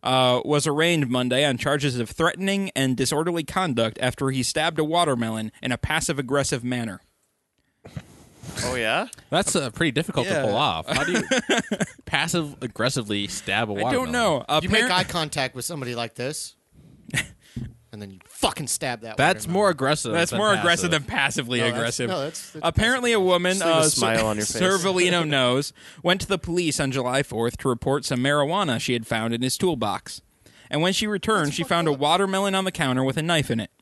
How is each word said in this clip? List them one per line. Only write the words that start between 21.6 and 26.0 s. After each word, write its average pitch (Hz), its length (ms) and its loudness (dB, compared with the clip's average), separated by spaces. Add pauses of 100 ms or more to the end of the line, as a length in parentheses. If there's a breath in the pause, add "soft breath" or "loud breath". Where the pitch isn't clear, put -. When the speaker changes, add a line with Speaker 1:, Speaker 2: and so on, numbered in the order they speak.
Speaker 4:
that's, 120 120 0
Speaker 1:
aggressive. 117 320 -2
Speaker 4:
no, 95 120 -2
that's, - 300 -8
that's 156 160 -8
Speaker 1:
Apparently, 240 460 2
a 214 60 4
woman, 180 400 4
Speaker 2:
Just 175 60 0
leave 165 100 6
a - 20 6
Speaker 1:
uh, 160 60 6
Speaker 2:
smile 120 360 2
Speaker 1:
Cer-, 110 60 2
Speaker 2:
on 107 120 0
your 107 80 0
face. 117 160 -2
Speaker 1:
Cervellino 180 680 2
Speaker 2:
<laughs> - 0 -
Speaker 1:
knows, 135 440 2 (320 loud breath)